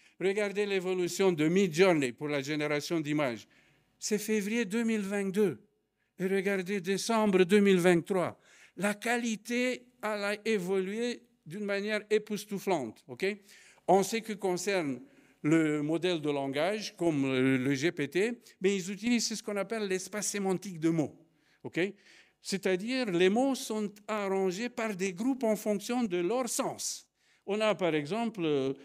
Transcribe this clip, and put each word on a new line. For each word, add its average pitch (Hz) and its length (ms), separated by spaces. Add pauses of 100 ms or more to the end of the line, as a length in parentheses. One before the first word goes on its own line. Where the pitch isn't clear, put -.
(200)
Regardez 202 460
l'évolution 185 640
de 156 160
Midjourney 170 640
pour 147 160
la 147 140
génération 151 580
d'images. 143 480 (500)
C'est 208 200
février 214 480
deux 226 180
mille 226 160
vingt-deux. 196 580 (600)
Et 185 80
regardez 196 560
décembre 196 640
deux 202 160
mille 196 180
vingt-trois. 170 600 (380)
La 202 160
qualité, 240 920 (160)
elle 208 220
a 202 200
évolué 202 800 (240)
d'une 196 180
manière 202 460
époustouflante, 196 960
ok ? 123 160 (600)
En 190 160
ce 190 140
qui 214 200
concerne 180 640 (420)
le 151 380
modèle 165 400
de 147 100
langage, 143 680
comme 160 260
le, 131 340
le 127 180
G 139 180
P 143 160
T, 208 240 (280)
mais 196 160
ils 185 140
utilisent 220 440
ce - 80
qu'on 208 140
appelle 202 320
l'espace 185 380
sémantique 190 520
de 165 120
mots, 156 260 (460)
ok ? 131 180 (640)
C'est-à-dire, 208 640
les 180 240
mots 254 240
sont 214 360 (160)
arrangés 196 640
par 226 260
des 185 200
groupes 254 300
en 220 120
fonction 214 460
de 180 160
leur 220 300
sens. - 600 (380)
On 208 140
a, 214 140
par 165 200
exemple, 185 500
euh, 135 300 (100)